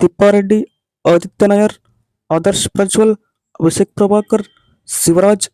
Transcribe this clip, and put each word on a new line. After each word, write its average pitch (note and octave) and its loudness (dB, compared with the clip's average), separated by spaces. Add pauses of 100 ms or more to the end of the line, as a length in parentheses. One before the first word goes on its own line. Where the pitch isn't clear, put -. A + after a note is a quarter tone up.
ತಿಪ್ಪಾರೆಡ್ಡಿ, G3+ 0 (540)
ಆದಿತ್ಯ F3+ -2
ನಾಯರ್, G3+ 2 (580)
ಆದರ್ಶ್ F3 -2
ಪ್ರಜ್ವಲ್, G#3+ 0 (440)
ಅಭಿಷೇಕ್ E3 -2
ಪ್ರಭಾಕರ್, G#3 -2 (400)
ಶಿವರಾಜ್ G3 0